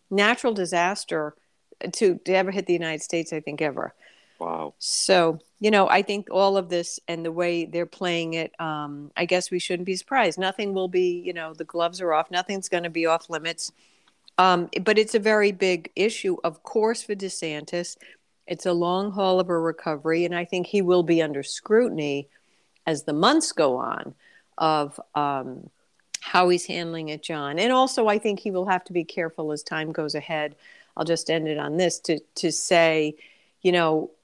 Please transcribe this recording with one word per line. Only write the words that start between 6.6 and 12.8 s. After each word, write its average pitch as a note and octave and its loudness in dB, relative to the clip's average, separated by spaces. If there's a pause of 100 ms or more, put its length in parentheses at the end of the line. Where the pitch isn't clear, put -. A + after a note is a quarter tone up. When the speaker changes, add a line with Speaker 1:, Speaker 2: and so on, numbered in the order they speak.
Speaker 1:
this E3+ -4
and E3 -6
the E3 -4
way E3+ -2
they're E3+ -4
playing E3+ -4
it, E3 -6
um, D3 -8
I F3 0
guess F3+ 0
we F3+ -2
shouldn't F3+ -4
be F#3+ -2
surprised. G#3 0
Nothing G3 -2
will F#3 -2
be, F3+ 0
you F3+ -6
know, D#3+ -10
the D#3 -12
gloves E3+ -4
are E3+ 0
off. D#3+ 0
Nothing's F#3 -4
gonna F3 -2